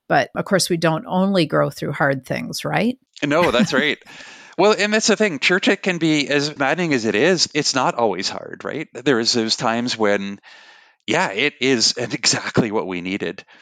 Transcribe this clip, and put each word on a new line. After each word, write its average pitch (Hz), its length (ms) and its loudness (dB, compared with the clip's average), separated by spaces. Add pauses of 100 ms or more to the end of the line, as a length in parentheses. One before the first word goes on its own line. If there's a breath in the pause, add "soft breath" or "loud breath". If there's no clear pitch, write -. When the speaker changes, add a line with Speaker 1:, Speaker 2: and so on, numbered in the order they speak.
Speaker 1:
But - 260 2
of 175 100 -2
course, 180 240 0
we 180 80 0
don't 160 300 0
only 185 400 2
grow 147 240 0
through 151 220 -6
hard 139 340 0
things, - 380 -6
right? 170 340 -2 (260)
Speaker 2:
No, 151 260 2
that's - 220 2
right. 139 320 0
Speaker 1:
<laughs> - 40 -20 (500 loud breath)
Speaker 2:
Well, 202 200 6
and 208 140 0
that's 220 140 2
the 196 100 4
thing. 190 220 0
Church, 185 300 0
it 202 140 2
can 175 160 0
be, 151 300 2
as 147 300 0
maddening 156 340 0
as 117 120 0
it 107 100 2
is, 151 400 2
it's 151 200 -2
not 139 200 0
always 98 340 0
hard, - 360 -12
right? 131 280 -8
There 120 260 2
is 113 140 0
those 110 240 0
times 117 400 -2
when, 101 440 0 (680 loud breath)
yeah, 151 260 0
it 135 280 -2
is 123 360 2
<laughs> - 0 -
exactly 120 720 -2
what 98 160 -2
we 92 140 -6
needed. 90 440 -6 (180 loud breath)